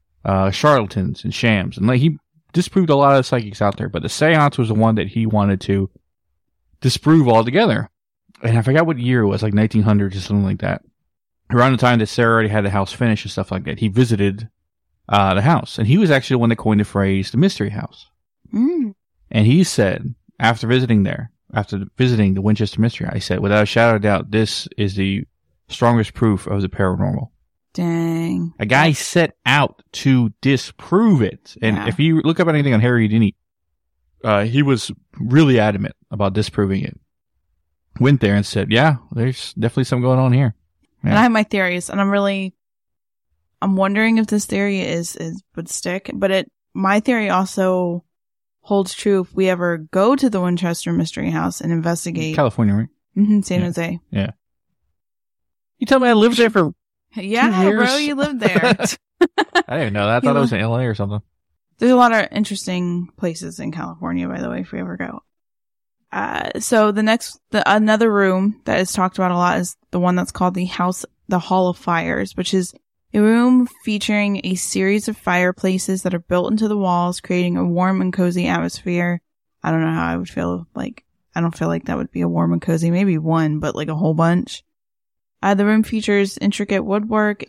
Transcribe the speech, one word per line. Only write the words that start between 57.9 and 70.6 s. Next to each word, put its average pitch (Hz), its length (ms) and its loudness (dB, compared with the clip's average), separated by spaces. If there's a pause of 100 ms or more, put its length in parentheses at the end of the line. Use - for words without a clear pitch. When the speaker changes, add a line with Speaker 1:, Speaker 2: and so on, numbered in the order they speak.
Speaker 2:
you 294 80 -4
lived 277 240 -2
there. 190 380 2
Speaker 1:
<laughs> - 920 -2
I 135 100 -4
didn't 113 160 -2
know 104 140 0
that. 117 100 2
I - 40 0
thought 135 100 2
Speaker 2:
You 143 60 2
Speaker 1:
it - 20 2
was 131 120 0
Speaker 2:
li- 113 60 -2
Speaker 1:
in 95 60 0
L 113 120 -2
A 127 120 -2
or 110 80 -2
something. 104 260 -4 (560)
Speaker 2:
There's 247 140 4
a 254 40 6
lot 240 180 4
of 214 180 0
interesting 180 880 -6
places 170 420 -8
in - 120 -8
California, 170 560 -8
by - 140 -10
the 120 80 -8
way, 123 120 -8
if 175 100 -14
we - 80 -10
ever 180 180 -10
go. - 240 -12 (920)
Uh, - 480 -8
so 214 320 2
the 214 120 -2
next, 220 360 -2 (120)
the, 208 180 0
another 214 420 4
room 196 540 0
that - 140 0
is 185 140 -4
talked 185 240 -2
about 185 140 0
a 175 40 -2
lot 175 240 0
is 180 160 -6 (160)
the 180 80 -2
one 180 160 2
that's 175 160 -2
called 180 220 -2
the 180 120 -4